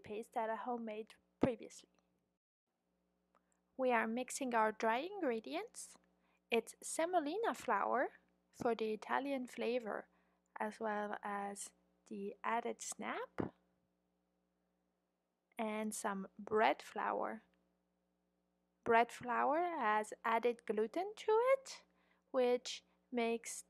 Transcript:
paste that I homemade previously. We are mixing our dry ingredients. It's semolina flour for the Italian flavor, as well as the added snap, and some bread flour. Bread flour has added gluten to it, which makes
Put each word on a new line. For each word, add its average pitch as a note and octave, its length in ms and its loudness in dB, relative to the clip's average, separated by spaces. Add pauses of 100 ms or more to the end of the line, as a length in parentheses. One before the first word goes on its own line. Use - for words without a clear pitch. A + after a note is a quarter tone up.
paste G#3+ 320 -10
that A3 140 0
I A3 80 -2
homemade A3+ 560 -6 (280)
previously. - 480 -4 (1900)
We B3+ 160 4
are A3+ 120 6
mixing B3 480 -2
our A3 200 6
dry A#3 420 2
ingredients. D4 720 -4 (640)
It's A3+ 300 2
semolina E4+ 720 0
flour A#3 540 0 (520)
for A#3 140 2
the A3+ 120 -2
Italian B3+ 600 -2
flavor, A#3 640 -4 (520)
as G#3+ 200 -4
well G#3 440 -2
as G3+ 460 -6 (400)
the G3+ 240 -8 (100)
added A3+ 360 0
snap, - 720 -6 (2000)
and G#3+ 340 -2
some G3 320 -4 (140)
bread A3 420 4
flour. G#3 600 -4 (1400)
Bread A#3 280 6
flour A#3+ 480 0 (200)
has G#3+ 320 2 (140)
added A#3 400 2
gluten A3+ 520 -2
to - 140 0 (220)
it, - 300 -4 (480)
which B3 500 2 (320)
makes A#3 560 -2